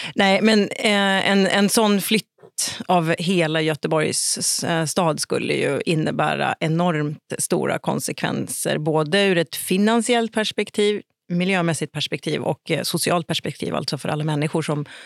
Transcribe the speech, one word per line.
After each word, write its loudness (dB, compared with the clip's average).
Nej, 4
men, 6
eh, 2
en, 6
en 4
sån 2
flytt -2
av 4
hela 0
Göteborgs 0
s-, -2
eh, 0
stad 0
skulle -2
ju 0
innebära 0
enormt -2
stora -2
konsekvenser, -4
både 2
ur 4
ett -2
finansiellt 2
perspektiv, 0
miljömässigt 0
perspektiv -4
och, -4
eh, 0
socialt -2
perspektiv, -6
alltså -4
för -6
alla -4
människor -2
som -4